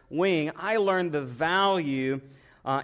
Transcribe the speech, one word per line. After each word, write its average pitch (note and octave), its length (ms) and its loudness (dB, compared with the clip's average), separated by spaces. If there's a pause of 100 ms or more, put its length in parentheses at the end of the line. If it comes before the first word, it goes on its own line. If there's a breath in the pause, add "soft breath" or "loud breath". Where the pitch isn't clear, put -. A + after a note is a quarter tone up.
wing, E3 460 0
I G#3 220 -2
learned F#3 340 2
the D3 100 -2
value, C#3 1000 0 (440 loud breath)
uh, C3+ 180 0